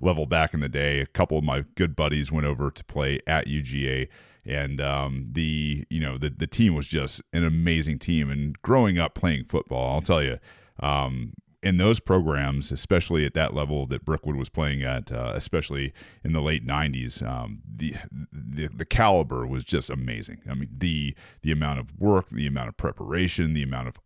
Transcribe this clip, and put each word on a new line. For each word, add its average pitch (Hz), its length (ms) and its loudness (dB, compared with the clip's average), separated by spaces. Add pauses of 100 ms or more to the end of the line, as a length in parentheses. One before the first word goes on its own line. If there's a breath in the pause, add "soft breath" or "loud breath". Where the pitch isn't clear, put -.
level 78 240 4
back 80 280 2
in 80 60 0
the 69 80 0
day. 71 320 0
A 67 60 0
couple 82 320 2
of 76 80 2
my 69 180 0 (120)
good 85 200 0
buddies 73 380 0
went 76 120 2
over 69 240 0
to - 160 -10
play 69 420 -2
at 78 180 2
U 76 160 -2
G 67 260 -2
A. 65 220 -2 (340 soft breath)
And, 69 380 -4
um, 69 500 -2
the, 76 600 0
you 80 80 -2
know, 67 180 -2
the, 69 140 -2
the 73 160 -4
team 107 260 4
was 71 140 0
just - 340 -2 (100)
an 85 140 2
amazing 80 540 2
team. 76 320 0
And 71 320 -4
growing 110 340 4
up 78 160 0
playing 76 320 0
football, 64 480 -2
I'll 78 80 2
tell 78 220 4
you, 64 160 -2 (400 soft breath)
um, 65 540 -2 (280)
in 92 160 4
those 107 220 6
programs, 71 720 2
especially 82 520 2
at 73 120 -2
that 80 180 2
level 71 320 -2
that 64 180 -6
Brookwood 78 320 -2
was 65 140 -4
playing 71 320 0
at, 64 300 -4
uh, 60 240 -4
especially 71 580 -4 (300 loud breath)
in 80 100 0
the 78 80 2
late 71 240 0
nineties, 65 560 -2
um, 60 380 -6 (120)
the, 69 220 -6 (380)
the, 71 380 -8
the - 160 -8
caliber 82 600 4
was 64 180 -4
just 71 280 -2
amazing. 60 580 -6
I 67 60 -4
mean, 67 200 -6
the, 76 400 -2 (280 loud breath)
the 78 80 0
amount 73 300 0
of 69 180 -14
work, 98 300 4
the 65 180 -2
amount 64 220 -4
of - 80 -16
preparation, 82 760 -2
the 73 80 0
amount 65 280 -4
of - 160 -16